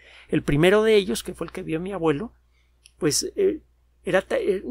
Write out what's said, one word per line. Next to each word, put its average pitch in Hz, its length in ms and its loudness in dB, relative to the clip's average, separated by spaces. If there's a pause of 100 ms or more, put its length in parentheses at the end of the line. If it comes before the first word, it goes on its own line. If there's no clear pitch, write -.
(300)
El 156 140 0
primero 180 400 4
de 220 120 4
ellos, 202 280 0
que 180 100 -12
fue 165 140 -10
el - 40 -18
que 185 120 -12
vio 160 180 -4
mi 185 100 -8
abuelo, 165 400 -2 (680)
pues, - 360 -2
eh, 202 260 0 (440)
era 190 160 0
ta-, - 160 -4
eh, 196 320 -2